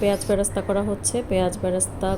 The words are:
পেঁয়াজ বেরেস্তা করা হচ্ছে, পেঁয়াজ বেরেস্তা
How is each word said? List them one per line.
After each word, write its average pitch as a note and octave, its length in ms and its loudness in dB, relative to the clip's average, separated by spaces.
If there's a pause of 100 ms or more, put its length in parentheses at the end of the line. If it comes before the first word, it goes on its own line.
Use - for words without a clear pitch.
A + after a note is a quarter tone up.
পেঁয়াজ G3+ 280 2
বেরেস্তা G3 400 2
করা G3+ 200 2
হচ্ছে, G3+ 280 -2 (140)
পেঁয়াজ F#3 320 2
বেরেস্তা F#3 560 0